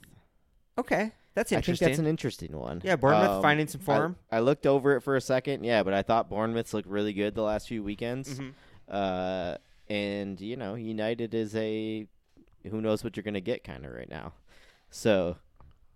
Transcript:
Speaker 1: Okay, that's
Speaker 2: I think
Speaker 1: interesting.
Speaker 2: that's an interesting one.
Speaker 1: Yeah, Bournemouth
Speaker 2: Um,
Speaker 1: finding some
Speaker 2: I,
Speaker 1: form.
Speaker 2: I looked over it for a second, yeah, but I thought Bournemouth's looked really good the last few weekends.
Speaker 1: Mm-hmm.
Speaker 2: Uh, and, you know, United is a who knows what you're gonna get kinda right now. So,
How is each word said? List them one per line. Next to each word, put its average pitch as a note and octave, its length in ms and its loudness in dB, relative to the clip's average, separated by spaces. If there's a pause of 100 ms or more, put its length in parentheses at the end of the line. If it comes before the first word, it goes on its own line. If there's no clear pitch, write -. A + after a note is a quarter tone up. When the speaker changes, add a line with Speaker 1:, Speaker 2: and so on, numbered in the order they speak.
(760)
Speaker 1:
Okay, A3 340 0 (240)
that's - 160 0
Speaker 2:
I G3+ 40 2
think - 40 4
Speaker 1:
interesting. F3 280 2
Speaker 2:
that's C#3 120 2
an D#3 80 2
interesting C#3+ 500 -4
one. C#2 260 -8
Speaker 1:
Yeah, F#3 120 2
Bournemouth C3+ 340 6
Speaker 2:
Um, F#2+ 120 0
Speaker 1:
finding D3+ 260 4
some C#3+ 140 -10
Speaker 2:
I, F#3+ 40 -10
Speaker 1:
form. D3 300 2 (160)
Speaker 2:
I A2+ 80 2
looked C3+ 260 4
over C#3 300 6
it A#2+ 60 0
for C3+ 140 0
a B2+ 60 2
second, C3 420 0
yeah, A2+ 200 4
but G2 100 0
I G2 80 4
thought A2+ 280 2
Bournemouth's A2+ 440 -2
looked G#2 160 -2
really G#2 240 0
good G2+ 220 0
the A2 80 0
last G#2+ 240 -2
few A2 160 -6
weekends. B2 560 -6
Speaker 1:
Mm-hmm. C3+ 100 -10 (380)
Speaker 2:
Uh, F#2 680 -2 (340)
and, G2+ 520 -4
you A2 140 -8
know, A2 200 -8
United A2 600 -4
is A2 200 -2
a A2 520 -4 (600)
who G#2+ 120 -6
knows G#2+ 220 0
what A2+ 120 -6
you're G2+ 80 -8
gonna G#2 180 -4
get A2 220 -4
kinda C#2 260 -12
right A#1+ 200 -12
now. D#2 240 -12 (560)
So, F#2 480 2 (580)